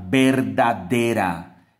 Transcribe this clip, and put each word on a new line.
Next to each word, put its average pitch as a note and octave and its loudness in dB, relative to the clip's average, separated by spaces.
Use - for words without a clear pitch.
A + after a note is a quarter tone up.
verdadera A#2 0